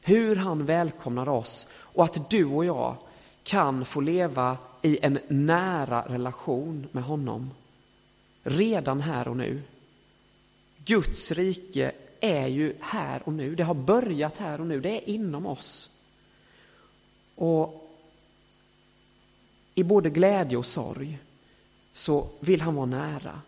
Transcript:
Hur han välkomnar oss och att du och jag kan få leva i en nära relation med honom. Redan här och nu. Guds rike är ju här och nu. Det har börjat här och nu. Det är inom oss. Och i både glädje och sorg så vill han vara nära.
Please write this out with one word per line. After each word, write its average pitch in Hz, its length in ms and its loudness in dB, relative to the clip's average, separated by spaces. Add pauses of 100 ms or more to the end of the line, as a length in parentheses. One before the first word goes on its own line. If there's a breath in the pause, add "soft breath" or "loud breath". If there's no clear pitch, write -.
Hur 220 340 6
han 175 300 0
välkomnar 143 640 -2
oss 117 440 -2
och - 300 2
att 160 260 -2
du 202 160 4
och 143 200 0
jag 123 320 -2 (460 loud breath)
kan 139 420 0
få 147 160 -4
leva 139 560 0 (240)
i 151 240 2
en 139 140 2 (100)
nära 147 720 2
relation 131 920 -4
med 127 120 -4
honom. 131 460 -4 (920)
Redan 147 580 0
här 139 260 -4
och 120 100 -4
nu. 127 240 -4 (1200)
Guds - 460 2
rike 165 600 -2 (300)
är 151 260 2
ju 139 340 -2
här 139 440 -6
och 151 80 -4
nu. 156 220 -4
Det 170 80 0
har 165 100 0
börjat 151 640 0
här 156 240 -6
och 165 60 -4
nu. 147 140 -2
Det 160 80 -2
är 220 200 -6
inom 190 360 -4
oss. - 440 -8 (1500 soft breath)
Och 160 520 0 (1900)
i 185 80 4
både 175 260 6
glädje 170 480 4
och 123 80 -2
sorg 139 540 -8 (760 soft breath)
så - 340 0 (120)
vill 185 220 4
han 160 140 0
vara 135 100 0
nära. 143 640 -6